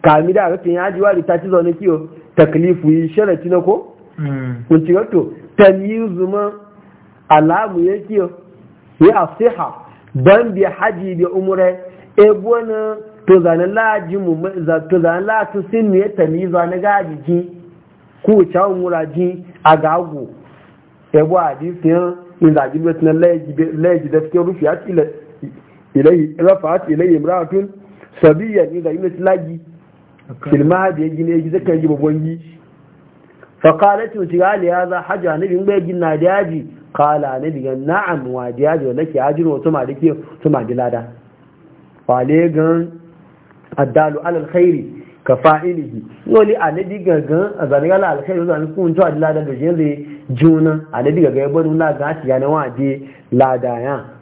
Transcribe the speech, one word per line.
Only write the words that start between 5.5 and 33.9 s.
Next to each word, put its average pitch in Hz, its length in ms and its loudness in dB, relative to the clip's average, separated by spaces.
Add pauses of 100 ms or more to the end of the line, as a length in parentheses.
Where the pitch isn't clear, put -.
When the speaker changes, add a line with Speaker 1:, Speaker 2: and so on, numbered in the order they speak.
Speaker 1:
tamyizu 196 720 2
ma 202 240 -4 (800)
alamu 170 560 2
ya 196 120 0 (100)
kiyo, 202 220 -2 (720)
ya 196 220 6
asiha, 175 520 -2 (400)
ban 202 400 4
bi 190 100 0
haji 185 520 -4
bi 175 100 2
umre, 185 540 0 (360)
e 208 180 8
bona 214 640 -2 (300)
to 185 140 8
zane 170 260 2
laji 202 500 -2
mu, 175 180 -2 (300)
za-, 160 140 0 (100)
to 185 100 2
zane 170 260 0
la 220 280 0
tu 196 180 -6
sin 220 200 0
ne 190 260 2
tamyizu 170 400 -2
na 175 200 -2
gaji 190 380 -2 (100)
ji, 175 240 -2 (760)
ku 208 280 6
cha 185 160 2
umura 180 380 -2
ji, 180 400 -4 (180)
a 156 140 6
gago. 156 500 -2 (840)
E 151 100 6
bo 165 140 2
hadisi 160 500 -4
yan, 175 280 0 (260)
in 156 120 6
zaji 139 260 0
bet 160 220 -2
na 160 120 4
leji 160 400 2
be-, 156 200 -2
leji 156 360 0
da 156 120 2
suke 156 160 -4
rufi 175 280 -2
ya 151 80 0 (140)
ila, 165 160 0 (880)
ilahi, 151 440 4
rafa'at 180 520 0
ilahi 165 260 2
imra'atun 180 540 -2 (520)
sabiyan, 170 540 2
in 175 80 -6
zaji 160 140 -4
bet 180 220 -6
lagi, 170 400 -2 (680)
Speaker 2:
Okay. 127 220 -14
Speaker 1:
fil 147 140 2
mahdi 180 380 0
ya 160 60 -2
gine, 165 220 -4
ya 170 60 0
gine 160 260 -2
kan 165 180 0
ji 160 60 -2
babban 151 360 0
gi. 165 340 -10 (1040)
Fa 208 160 6
qalat 202 340 0